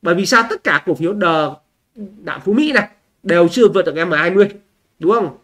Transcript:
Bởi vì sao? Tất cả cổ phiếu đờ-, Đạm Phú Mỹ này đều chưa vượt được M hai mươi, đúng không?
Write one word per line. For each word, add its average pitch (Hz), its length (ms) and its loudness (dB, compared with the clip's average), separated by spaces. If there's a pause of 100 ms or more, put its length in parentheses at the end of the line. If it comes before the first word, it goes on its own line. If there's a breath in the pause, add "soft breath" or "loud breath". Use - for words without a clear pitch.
Bởi 175 120 0
vì 185 120 -2
sao? 233 240 2
Tất - 140 -8
cả 151 220 0
cổ 170 80 0
phiếu 165 180 -4
đờ-, 160 420 -2 (400)
Đạm 185 460 -14
Phú 196 120 -2
Mỹ 302 200 0
này 233 160 -2 (340)
đều 170 260 2
chưa 220 200 4
vượt 180 180 2
được 160 200 -4
M 180 40 -4
hai 160 200 0
mươi, 196 180 4 (500)
đúng 165 140 0
không? 208 320 -2